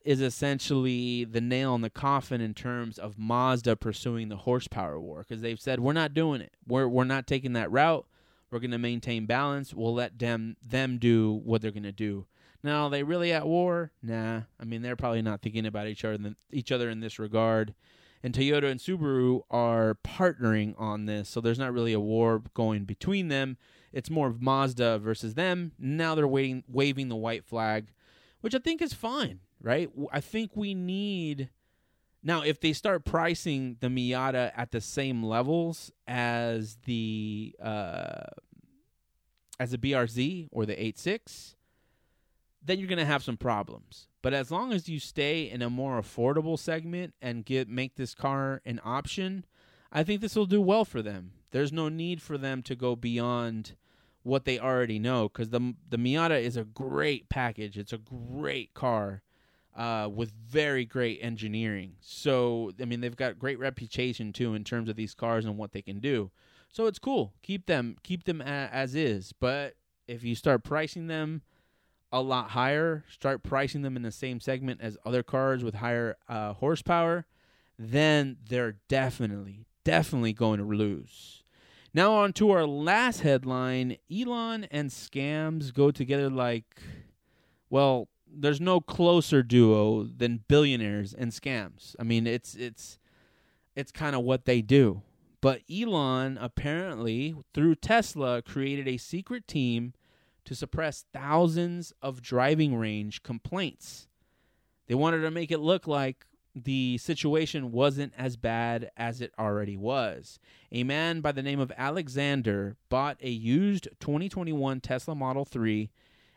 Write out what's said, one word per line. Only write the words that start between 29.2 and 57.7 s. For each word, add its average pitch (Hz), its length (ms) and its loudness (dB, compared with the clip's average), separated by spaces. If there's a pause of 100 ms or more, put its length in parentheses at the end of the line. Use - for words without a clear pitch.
right? 139 280 0
W-, 143 240 -8
I 143 80 -2
think 220 340 -6
we 208 180 -4
need, 180 800 -4 (720)
now, 160 200 0
if 151 180 0
they 156 120 2
start 185 320 0
pricing 156 760 0
the 127 80 0
Miata 127 680 0
at 117 140 -6
the 113 100 -2
same 131 440 -2
levels 147 680 0 (160)
as 117 800 -2
the, 110 760 -4
uh, 82 640 -6 (1300)
as 127 140 -4
the 123 60 -2
B 139 160 0
R 123 120 2
Z 143 460 -2
or 110 120 -2
the 104 160 -4
eight 110 160 -4
six, - 600 -8 (1080)
then 185 140 0
you're 190 100 -6
gonna 170 160 0
have 143 200 0
some 120 120 -4
problems. 101 680 -4 (160)
But 131 120 0
as 135 180 -4
long 233 200 -2
as 175 160 -2
you 156 120 -6
stay 147 500 -2
in 120 120 -6
a 120 80 -2
more 127 300 -2
affordable 147 560 0
segment 170 640 -6
and 120 240 -6
get, 131 240 0
make 127 280 -6
this 127 180 -6
car 135 500 -2
an 120 200 -8
option, 185 600 -6 (460)
I 156 140 0
think 202 160 -2
this 220 160 -4
will 214 100 4
do 202 140 6
well 202 240 4
for 117 180 -6
them. 98 300 -8 (180)
There's 139 220 0
no 160 160 -2
need 165 340 -6
for 147 160 -6
them 135 240 -4
to 131 140 -8
go 123 180 0
beyond 120 800 -2 (480)
what 131 220 0
they 127 160 0
already 123 400 0
know, 117 280 2
'cause 113 220 -6
the, 123 240 0 (140)
the 120 80 -2
Miata 143 440 2
is 120 160 -2
a 113 60 -2
great 135 680 -2
package. 107 480 -4